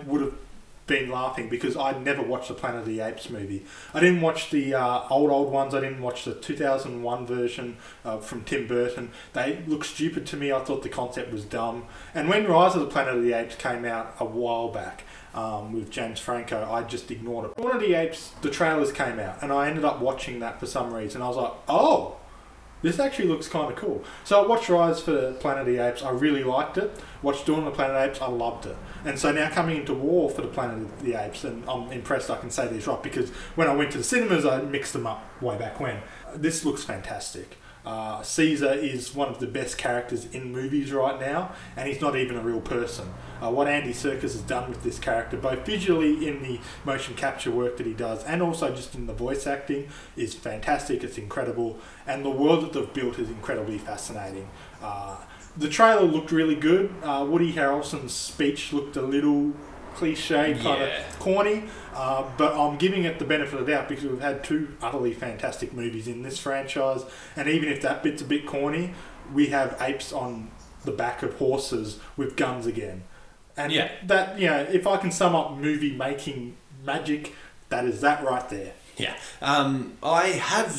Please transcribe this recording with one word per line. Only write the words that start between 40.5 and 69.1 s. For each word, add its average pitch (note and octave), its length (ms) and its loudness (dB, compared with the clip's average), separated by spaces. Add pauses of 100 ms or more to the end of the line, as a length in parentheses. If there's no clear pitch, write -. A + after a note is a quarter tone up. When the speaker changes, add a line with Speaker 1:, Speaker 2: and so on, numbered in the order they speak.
Speaker 1:
movies C3+ 400 -2
right C3+ 300 2
now, D#3 320 -2 (240)
and C3 100 -4
he's C#3 140 -4
not C#3+ 160 2
even A#2+ 180 0
a A#2 60 -4
real A#2 180 0
person. A#2+ 540 -4 (280)
Uh, A#2 80 -2
what C3+ 180 4
Andy C#3 260 0
Serkis C3+ 300 -2
has A#2+ 180 -4
done B2 280 -4
with A#2+ 140 -8
this A#2 160 -4
character, A#2 380 -2
both C3 280 -2
visually D#3+ 600 4
in C#3 160 -4
the B2+ 160 -6 (240)
motion C3 320 -2
capture C3+ 340 -2
work A#2+ 280 0
that A#2 80 -4
he A2 80 -2
does, A2+ 320 -4
and E3+ 160 0
also D#3+ 340 0
just - 180 -10
in A#2+ 140 -6
the A2 60 -6
voice B2+ 340 -2
acting, C#3+ 400 -2 (300)
is A2+ 160 -4
fantastic. - 680 -2
It's A#2+ 160 -8
incredible. A#2 640 -2 (280)
And C#3 160 -4
the C#3 60 0
world D3+ 340 6
that D#3+ 100 -6
they've C3 200 -4
built B2 260 -2
is A2 100 -2
incredibly A2 480 -4
fascinating. G2 720 -8 (340)
Uh, G2+ 360 -8 (400)
the D3+ 120 0
trailer A3 340 10
looked D#3 280 4
really D#3+ 240 6
good. F3+ 380 6 (100)
Uh, C#3+ 240 0
Woody E3 260 4
Harrelson's C#3+ 600 0
speech - 580 -2
looked C#3+ 240 -2
a C#3 60 0
little C#3+ 520 4 (420)
cliche, D#3 580 2
kinda C3+ 340 2
Speaker 2:
Yeah. D3+ 160 -4 (160)
Speaker 1:
corny, G3+ 440 4 (320)
uh, C3+ 280 0 (140)
but D3+ 180 4
I'm D3 220 2
giving F#3 260 4
it E3 160 0
the D3 60 -2
benefit C#3+ 340 0
of B2 60 0
the D3 60 2
doubt C#3 180 2
because C#3 160 -4
we've C3 160 -2
had C#3 220 -2
two D3+ 260 0 (120)
utterly B2+ 320 0
fantastic A#2+ 600 -6
movies A#2 340 -4
in A#2+ 140 -6
this C3+ 160 -8
franchise, C3+ 640 0 (340)
and C#3+ 140 -2
even D#3 200 4
if C#3 120 0
that - 220 0
bit's D3+ 180 2
a B2+ 40 -6
bit D3 200 0
corny, D3+ 480 0 (400)